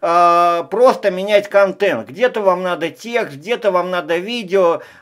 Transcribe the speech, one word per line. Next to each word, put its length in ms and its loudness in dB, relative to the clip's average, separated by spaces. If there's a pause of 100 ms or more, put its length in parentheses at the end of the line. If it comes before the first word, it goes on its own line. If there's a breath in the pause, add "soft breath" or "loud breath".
э, 640 2
просто 440 2
менять 360 0
контент. 600 0
Где-то 320 -2
вам 220 2
надо 280 -4
текст, 460 -6
где-то 340 -4
вам 200 0
надо 260 -4
видео. 640 0 (220 loud breath)